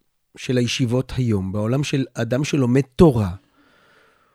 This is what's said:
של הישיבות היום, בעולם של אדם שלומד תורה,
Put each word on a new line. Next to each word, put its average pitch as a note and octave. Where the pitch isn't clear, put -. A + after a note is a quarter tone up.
של B2+
הישיבות B2
היום, G2+
בעולם A2
של C#3
אדם A#2+
שלומד C3+
תורה, A2+